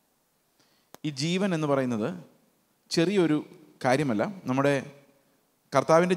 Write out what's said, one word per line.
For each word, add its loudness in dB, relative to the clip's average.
ഈ -6
ജീവൻ -2
എന്ന് -4
പറയുന്നത് -2
ചെറിയൊരു 2
കാര്യമല്ല. 0
നമ്മുടെ 2
കർത്താവിൻ്റെ 4